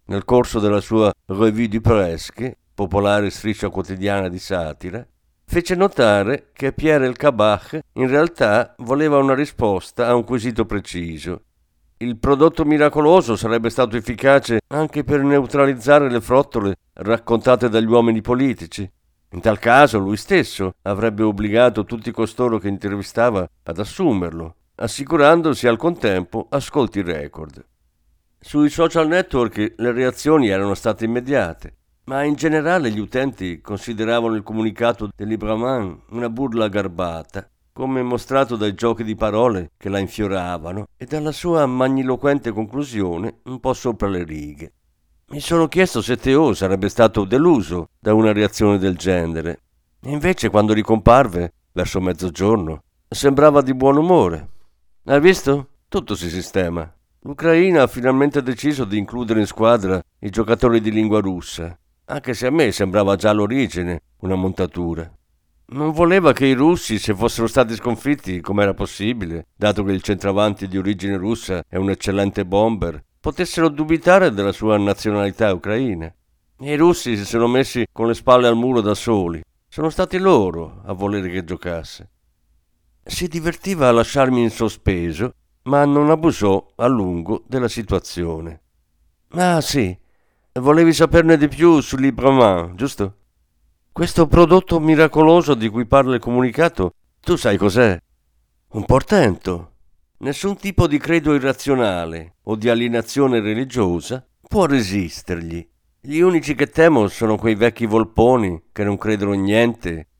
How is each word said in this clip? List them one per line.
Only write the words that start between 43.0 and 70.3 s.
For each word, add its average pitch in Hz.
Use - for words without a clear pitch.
un 127
po' 131
sopra 110
le 90
righe. 76
Mi 143
sono 165
chiesto 175
se 117
Théo 135
sarebbe 95
stato 110
deluso 95
da 107
una 110
reazione 104
del 92
genere. 82
E 131
invece 147
quando 107
ricomparve, 110
verso 90
mezzogiorno, 90
sembrava 139
di 131
buon 135
umore. 139
"Hai 139
visto? 143
Tutto 160
si 87
sistema. 85
L'Ucraina 165
ha 127
finalmente 131
deciso 131
di 101
includere 110
in 101
squadra 107
i 104
giocatori 113
di 107
lingua 107
russa, 85
anche 131
se 127
a -
me 147
sembrava 98
già 104
all'origine 101
una 95
montatura." 87
Non 151
voleva 170
che 135
i 135
russi, 131
se 104
fossero 113
stati 117
sconfitti, 117
come 101
era 98
possibile, 98
dato 104
che 98
il 95
centravanti 98